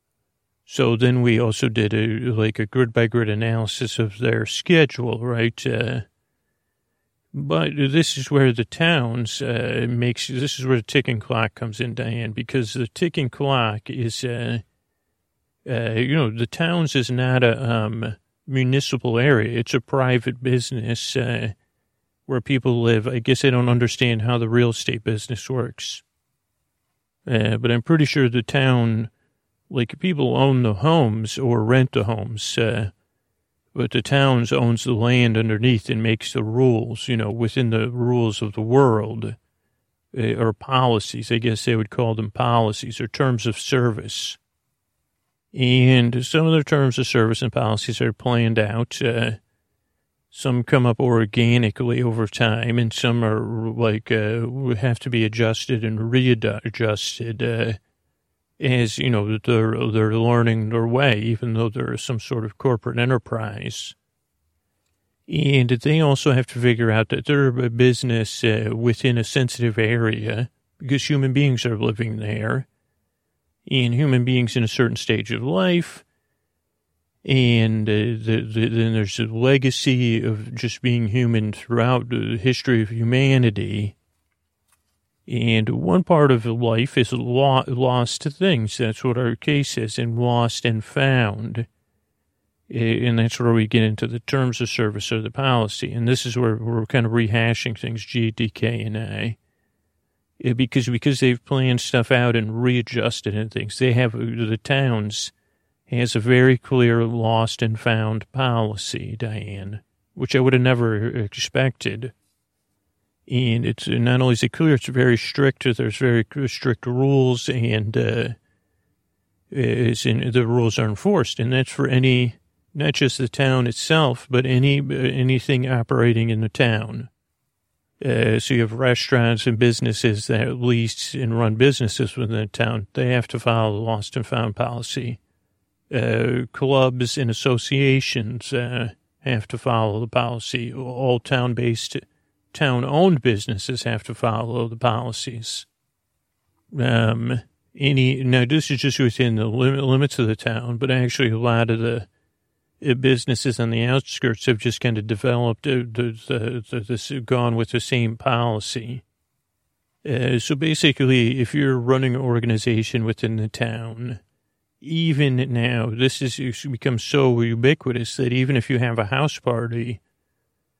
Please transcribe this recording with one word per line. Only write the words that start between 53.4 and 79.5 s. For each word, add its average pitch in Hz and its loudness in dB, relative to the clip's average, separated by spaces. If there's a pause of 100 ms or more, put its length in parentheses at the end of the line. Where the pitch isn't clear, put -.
like, 113 0
uh, 117 -2
have 120 -2
to 127 -8
be 117 0
adjusted 110 -2
and 110 -4
readjusted, 113 0
uh, 113 -2 (880)
as, 123 0
you 131 0
know, 107 0
they're, 113 0
they're 110 2
learning 113 2
their 117 0
way, 123 2
even 113 -2
though 113 0
they're 117 -6
some 117 -6
sort 117 -6
of 104 -12
corporate 120 -2
enterprise. 117 -4 (1300)
And 139 2
they 147 2
also 143 4
have 123 2
to - -8
figure 117 4
out 110 2
that 131 -4
they're 143 4
a 123 0
business, 117 2
uh, 110 2
within 120 2
a 110 0
sensitive 120 -2
area 113 0 (300)
because 139 -2
human 135 2
beings 131 2
are 117 -2
living 110 -2
there, 110 -4 (1040)
and 120 2
human 131 2
beings 123 0
in 120 0
a 110 0
certain 120 0
stage 107 -2
of 113 -6
life. 175 -2 (1200)
And, 113 4
uh, 110 2
the, 110 -2
the, 113 0
then 113 0
there's 107 -2
a 117 -2
legacy 123 2